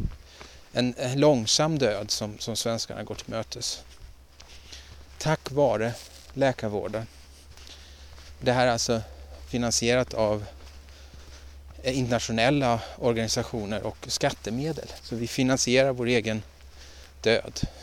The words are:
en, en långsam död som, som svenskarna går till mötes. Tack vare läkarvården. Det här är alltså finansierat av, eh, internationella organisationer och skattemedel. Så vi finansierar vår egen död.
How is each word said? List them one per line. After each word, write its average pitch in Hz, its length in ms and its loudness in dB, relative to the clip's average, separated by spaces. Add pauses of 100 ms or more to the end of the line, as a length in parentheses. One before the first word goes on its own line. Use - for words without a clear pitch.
(720)
en, 123 240 0
en 135 220 -2
långsam 151 600 6
död 107 320 0
som, 104 280 -4
som 113 160 -6
svenskarna 110 480 -4
går 107 120 -8
till - 140 -12
mötes. - 520 -6 (1400)
Tack - 340 0
vare 120 420 2 (400)
läkarvården. 110 760 0 (1300)
Det 123 100 4
här 123 160 6
är 123 40 6
alltså 117 300 2 (480)
finansierat 120 640 2
av, 107 320 2 (1400)
eh, 131 140 0
internationella 120 840 4 (180)
organisationer 113 840 0
och - 160 -6 (100)
skattemedel. 135 800 -2 (160)
Så - 120 -6
vi 117 120 -2
finansierar 131 640 4
vår 123 160 -2
egen 110 360 2 (760)
död. - 380 2 (240)